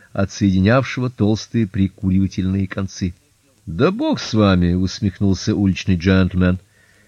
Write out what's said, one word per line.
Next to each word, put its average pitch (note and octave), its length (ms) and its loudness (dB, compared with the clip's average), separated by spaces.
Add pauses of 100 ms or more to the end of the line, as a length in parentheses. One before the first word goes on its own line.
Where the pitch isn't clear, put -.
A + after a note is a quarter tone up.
(140)
отсоединявшего G#2 960 0
толстые A2 580 -2
прикуривательные F#2+ 1000 -2
концы. F#2+ 460 -6 (520)
«Да A#2 260 0
бог C#4 280 -4
с - 140 -12
вами!» F#2 400 4
усмехнулся F#2+ 840 -2
уличный F#2+ 420 0
джентльмен. F2+ 640 2 (480)